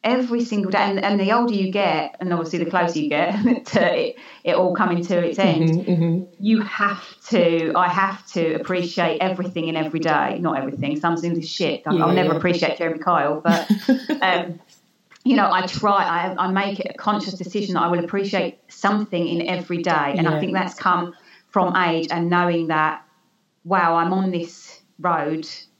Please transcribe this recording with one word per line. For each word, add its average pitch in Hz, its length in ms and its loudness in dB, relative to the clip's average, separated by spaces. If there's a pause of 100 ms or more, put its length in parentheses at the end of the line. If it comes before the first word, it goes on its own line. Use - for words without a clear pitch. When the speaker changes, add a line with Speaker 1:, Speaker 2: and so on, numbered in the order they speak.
Speaker 1:
Every 240 440 0
single 196 260 -2
day, 202 80 2
and, 196 240 0
and 202 160 2
the 196 140 2
older 240 200 2
you 190 200 0
get, 180 480 0
and 185 100 -2
obviously 165 280 -2
the 165 120 -2
closer 175 280 0
you 151 100 -2
get 170 240 0
<laughs> 233 320 0
to 175 340 2
it, - 160 -2 (300)
it 175 100 2
all 180 180 2
coming 175 300 2
to 175 160 0
its 170 180 0
end, 165 320 4
Speaker 2:
Mm-hmm, 170 220 0
mm-hmm. 170 320 2 (160)
Speaker 1:
you 220 220 2
have 202 420 -2 (240)
to, 165 480 2
I 180 140 4
have 190 420 -2
to 165 240 0
appreciate 175 640 -2
everything 180 480 -2
in 160 80 -4
every 160 240 -2
day. 151 400 0
Not 160 180 0
everything, 139 440 -4
some 170 160 2
things 170 200 -2
are 165 100 -2
shit. 147 380 -2
I'll, 165 160 0
I'll 156 80 2
Speaker 2:
Yeah, 180 40 4 (100)
Speaker 1:
never - 80 2
Speaker 2:
yeah. 160 60 0
Speaker 1:
appreciate 170 400 0
Jeremy 160 220 -2
Kyle, 151 420 0
but, 196 280 2 (260)
Speaker 2:
<laughs> - 260 -4
Speaker 1:
um, 175 380 -2 (680)
you 247 100 4
know, 202 160 4
I 185 160 0
try, 202 380 2
I, 180 400 -2
I 190 40 -2
make 196 300 -2
it 190 120 -6
a - 60 -16
conscious 202 360 -4
decision 185 400 -6
that 160 100 0
I 170 60 2
will 175 140 2
appreciate 196 540 -2 (120)
something 196 580 -2
in 170 220 -2
every 175 340 -4
day. 151 340 0
And 165 120 2
I 156 60 0
Speaker 2:
Yeah. 151 40 -2
Speaker 1:
think 175 140 -2
that's 185 220 -4
come 175 380 0 (360)
from 180 260 0
age 165 340 0
and 170 200 -2
knowing 175 380 2
that, 156 360 -2 (640)
wow, 170 320 2
I'm 175 160 2
on 190 180 0
this - 480 -8 (180)
road. 160 480 -2 (340)